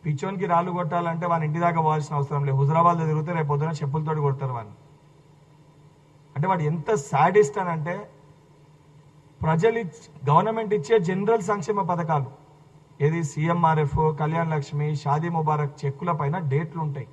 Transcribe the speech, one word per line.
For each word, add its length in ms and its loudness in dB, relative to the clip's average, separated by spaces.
పిచ్చోనికి 420 -4
రాళ్ళు 320 2
కొట్టాలంటే 480 -2
వాని 200 0
ఇంటి 160 -2
దాకా 220 2
పోవాల్సిన 340 0
అవసరం 280 -2
లేదు. 120 0
హుజరాబాద్లో 480 4
తిరిగితే 300 -2
రేపు 160 -2
పొద్దున 260 0
చెప్పులతోటి 480 -2
కొడతారు 300 -2
వాడిని. 200 -12
అంటే 140 0
వాడు 120 2
ఎంత 260 -2
శాడిస్ట్ 520 6
అని 140 -2
అంటే, 180 -4
ప్రజలు 380 2
ఇచ్-, 280 -8
గవర్నమెంట్ 500 2
ఇచ్చే 180 2
జనరల్ 400 2
సంక్షేమ 420 -2
పథకాలు, 380 -2
ఏది 300 2
సీఎంఆర్ఎఫ్, 680 2
కళ్యాణ్ 340 -2
లక్ష్మి, 340 -4
షాదీ 340 -2
ముబారక్ 440 0
చెక్కుల 400 -4
పైన 180 -2
డేట్లు 340 -2
ఉంటాయి. 260 -8